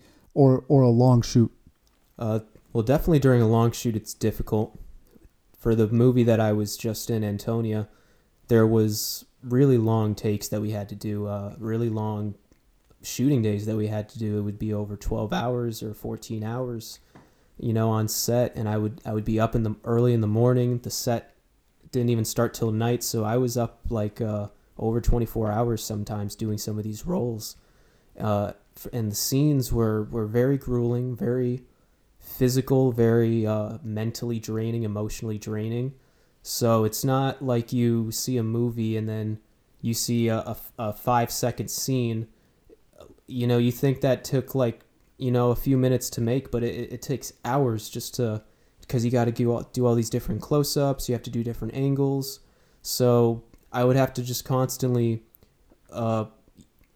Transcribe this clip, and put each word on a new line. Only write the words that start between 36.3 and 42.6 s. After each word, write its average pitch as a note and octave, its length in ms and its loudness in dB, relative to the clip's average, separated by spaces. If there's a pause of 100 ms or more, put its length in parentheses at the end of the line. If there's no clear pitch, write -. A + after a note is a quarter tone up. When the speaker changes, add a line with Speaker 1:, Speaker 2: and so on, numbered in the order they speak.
Speaker 2:
So A2+ 420 2
it's G#2+ 200 -2
not C3+ 380 0
like A#2+ 300 -2
you A#2 380 2
see B2+ 280 -4
a A#2 40 0
movie A2+ 540 -2
and A2 120 -4
then G#2+ 300 -6 (420)
you A#2 120 -2
see A#2 360 0
a, A2+ 100 2
a - 120 -6
f-, - 280 -12
a A2 140 -4
five-second A#2+ 760 -2
scene. A#2 600 -2 (960)